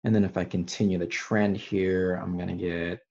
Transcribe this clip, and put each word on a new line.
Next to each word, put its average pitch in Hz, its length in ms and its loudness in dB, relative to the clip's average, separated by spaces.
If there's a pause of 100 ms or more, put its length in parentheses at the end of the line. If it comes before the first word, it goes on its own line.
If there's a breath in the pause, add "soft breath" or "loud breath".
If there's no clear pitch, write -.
And 113 100 4
then 104 100 6
if 92 120 -2
I 92 80 0
continue 90 540 0
the 87 80 -2
trend 104 500 0
here, 92 580 0
I'm 90 240 -4
gonna 90 180 -4
get 87 440 -4 (100)